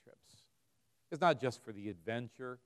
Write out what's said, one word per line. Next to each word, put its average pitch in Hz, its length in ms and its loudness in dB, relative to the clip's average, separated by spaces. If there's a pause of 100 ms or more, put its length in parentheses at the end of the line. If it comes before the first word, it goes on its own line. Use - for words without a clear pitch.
trips. - 400 -20 (720)
It's 151 80 -8
not 160 200 6
just 127 220 -2
for 113 100 -14
the 101 180 -8
adventure. 117 760 -8